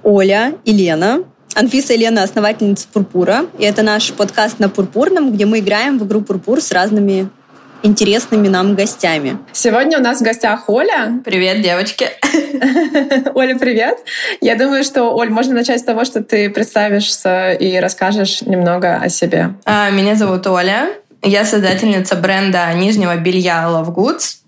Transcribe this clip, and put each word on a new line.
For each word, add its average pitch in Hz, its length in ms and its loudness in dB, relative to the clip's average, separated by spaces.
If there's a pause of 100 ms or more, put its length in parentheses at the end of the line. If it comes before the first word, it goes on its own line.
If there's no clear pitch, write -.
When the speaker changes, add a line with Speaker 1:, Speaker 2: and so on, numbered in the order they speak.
Speaker 1:
Оля 202 500 2 (100)
и 220 80 2
Лена. 190 520 2 (320)
Анфиса 262 380 0
и - 20 2
Лена — 226 260 2
основательницы 208 640 0
Пурпура. 196 600 0 (120)
И 202 60 0
это 208 180 0
наш 214 300 0
подкаст 214 480 -2
на 202 80 4
«Пурпурном», 262 640 0
где 202 120 0
мы 220 140 2
играем 220 400 0
в 208 80 -2
игру 208 140 0
«Пурпур» 208 400 -2
с - 100 -6
разными 196 600 0 (520)
интересными 214 640 2
нам 190 300 2
гостями. 160 640 -2 (120)
Speaker 2:
Сегодня 262 480 0
у - 20 0
нас 247 200 0
в - 20 0
гостях 226 460 -2
Оля. 247 560 0
Speaker 3:
Привет, 190 380 0
девочки. 180 480 -2 (220)
Speaker 2:
<laughs> 277 1000 0
Оля, 254 240 0
привет! 247 400 0 (420)
Я 233 140 2
думаю, 269 300 0
что, 240 320 0
Оль, 226 140 0
можно 254 220 0
начать 240 280 0
с - 20 -14
того, 226 220 0
что 233 180 -4
ты 208 260 0
представишься 202 1040 0
и 185 260 0
расскажешь 190 640 -2
немного 180 600 0
о 180 60 -2
себе. 170 460 -2 (100)
Speaker 3:
А, 208 260 0
меня 196 240 2
зовут 190 320 0
Оля. 196 440 0 (320)
Я 202 220 2
создательница 196 680 0
бренда 185 580 0
нижнего 180 440 0
белья 175 480 0
Love 165 280 -2
Goods. 233 440 -2 (120)